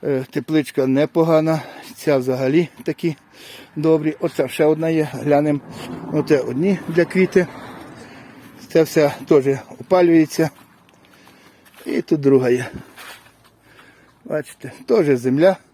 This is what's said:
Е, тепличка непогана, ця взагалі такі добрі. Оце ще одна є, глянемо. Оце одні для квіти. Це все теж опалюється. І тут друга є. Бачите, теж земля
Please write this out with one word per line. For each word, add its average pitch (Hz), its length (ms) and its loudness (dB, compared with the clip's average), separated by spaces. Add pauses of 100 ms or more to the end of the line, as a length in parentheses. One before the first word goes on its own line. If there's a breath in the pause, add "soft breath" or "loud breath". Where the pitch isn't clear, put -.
Е, 131 280 -2
тепличка 143 560 -2
непогана, 156 760 2 (340 loud breath)
ця 147 200 0
взагалі 131 520 0 (140)
такі 160 340 -6 (600 loud breath)
добрі. 156 440 0
Оце 151 280 -2
ще - 160 -2
одна 156 240 0
є, 156 240 0
глянемо. 147 480 0 (520 loud breath)
Оце 151 280 2
одні 135 380 -2 (100)
для 170 160 2
квіти. 180 420 2 (1300 loud breath)
Це 160 100 4
все 147 320 2 (140)
теж 139 300 4 (220)
опалюється. 165 720 2 (1400 soft breath)
І - 160 -4
тут 160 180 -2
друга 131 300 4
є. 127 160 0 (1600 soft breath)
Бачите, - 480 -10 (140)
теж 151 320 2
земля 143 380 2 (180)